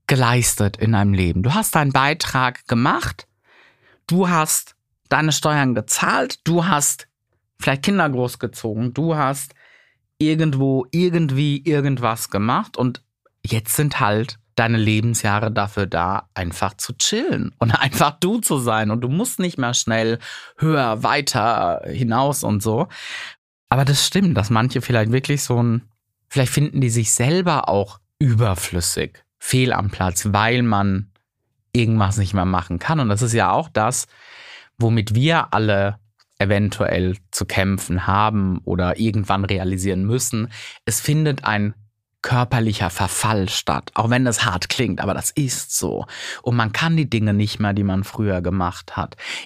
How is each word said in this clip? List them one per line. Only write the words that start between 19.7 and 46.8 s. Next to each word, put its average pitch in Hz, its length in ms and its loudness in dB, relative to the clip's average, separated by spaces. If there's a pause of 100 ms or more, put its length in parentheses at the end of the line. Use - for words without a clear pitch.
schnell 113 460 0 (400)
höher, 131 440 0
weiter 110 840 0
hinaus 123 580 0
und 104 180 0
so. 113 260 0 (800)
Aber 131 160 2
das 139 200 2
stimmt, 185 300 2
dass 98 140 0
manche 117 320 2
vielleicht 113 300 2
wirklich 139 300 0
so 120 200 0
ein, 117 260 0 (400)
vielleicht 131 240 0
finden 143 300 0
die 123 80 2
sich 113 240 0
selber 160 560 0
auch 98 300 -2 (180)
überflüssig, 104 1080 0 (140)
fehl 127 360 0
am 101 160 -2
Platz, 92 400 -2
weil 110 320 2
man 101 500 0 (600)
irgendwas 110 440 2
nicht 98 160 0
mehr 95 140 0
machen 87 320 -2
kann. 156 200 -2
Und 120 120 0
das 104 100 0
ist 117 140 0
ja 98 180 2
auch 156 160 0
das, 110 380 -2 (720)
womit 113 360 2
wir 151 380 2
alle 101 460 2 (400)
eventuell 98 800 0 (120)
zu - 140 -4
kämpfen 92 600 -2
haben 101 580 0
oder 90 340 -2
irgendwann 101 460 0
realisieren 95 600 -2
müssen. 110 440 -2 (360)
Es 110 160 -2
findet 151 420 0
ein 104 300 0 (480)
körperlicher 117 680 0
Verfall 98 600 -2
statt, - 420 -4
auch 110 160 4
wenn 123 160 4
das 120 220 0
hart 90 240 -2
klingt, 104 320 0
aber 98 100 0
das - 180 -4
ist - 460 -4
so. 58 300 -4 (340)
Und 123 160 0
man 110 160 0
kann 165 240 0